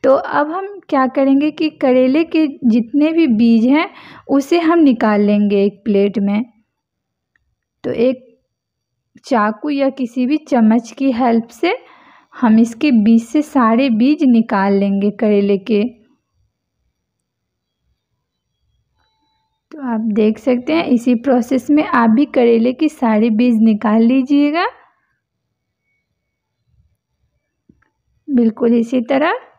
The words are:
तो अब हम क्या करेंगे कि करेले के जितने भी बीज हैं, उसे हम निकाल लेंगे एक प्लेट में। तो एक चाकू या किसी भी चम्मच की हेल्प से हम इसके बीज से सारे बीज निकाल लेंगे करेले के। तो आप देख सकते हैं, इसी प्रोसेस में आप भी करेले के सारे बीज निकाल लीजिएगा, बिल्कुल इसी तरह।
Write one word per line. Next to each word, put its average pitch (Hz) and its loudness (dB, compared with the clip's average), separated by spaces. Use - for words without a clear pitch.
तो 269 2
अब 302 -4
हम 381 -8
क्या 269 0
करेंगे 277 0
कि 311 -4
करेले 262 0
के 320 -2
जितने 262 0
भी 330 2
बीज 226 2
हैं, 311 0
उसे 277 0
हम 330 2
निकाल 220 2
लेंगे 202 2
एक 202 -6
प्लेट 202 0
में। 202 -2
तो - -6
एक 247 -2
चाकू 220 -2
या 277 -2
किसी 254 -6
भी 294 -2
चम्मच 240 0
की 269 -2
हेल्प 233 -2
से 381 -4
हम 220 2
इसके 233 0
बीज 226 2
से 302 -2
सारे 254 0
बीज 277 0
निकाल 220 2
लेंगे 196 0
करेले 202 0
के। 202 -2
तो 311 -18
आप 226 -4
देख 220 0
सकते 247 -4
हैं, 339 -2
इसी 247 0
प्रोसेस 254 -2
में 302 2
आप 254 0
भी 240 2
करेले 240 2
के 302 -2
सारे 220 0
बीज 233 2
निकाल 220 2
लीजिएगा, 285 0
बिल्कुल 233 0
इसी 240 -2
तरह। 294 -2